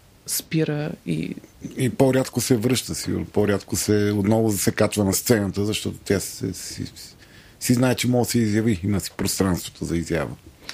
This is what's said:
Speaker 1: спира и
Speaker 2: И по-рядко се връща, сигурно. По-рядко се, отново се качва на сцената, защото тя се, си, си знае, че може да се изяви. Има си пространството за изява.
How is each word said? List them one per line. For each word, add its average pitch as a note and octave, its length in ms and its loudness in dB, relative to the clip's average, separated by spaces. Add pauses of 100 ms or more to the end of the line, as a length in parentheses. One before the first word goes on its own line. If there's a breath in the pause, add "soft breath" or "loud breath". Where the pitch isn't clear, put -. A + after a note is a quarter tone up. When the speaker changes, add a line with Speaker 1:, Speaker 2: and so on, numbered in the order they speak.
(260)
Speaker 1:
спира D3+ 640 -2 (160)
и - 280 -4 (420)
Speaker 2:
И B2 140 0
по-рядко C3 500 2
се B2 160 4
връща, A2+ 380 0
сигурно. F#2 320 -4
По-рядко G2+ 500 0
се, G#2 360 2
отново G#2+ 400 2
се G2+ 200 0
качва G#2 320 2
на F#2+ 80 4
сцената, G2+ 520 2
защото G2 400 -4
тя G2 160 2
се, - 340 -6
си, - 300 -10 (760 loud breath)
си - 140 2
знае, B2 200 2
че A#2+ 140 -2
може B2 180 2
да - 40 -4
се B2 80 0
изяви. G#2+ 460 2
Има G2 160 0
си - 160 -6
пространството - 680 -2
за E2+ 120 -2
изява. D#2+ 340 -2 (440 loud breath)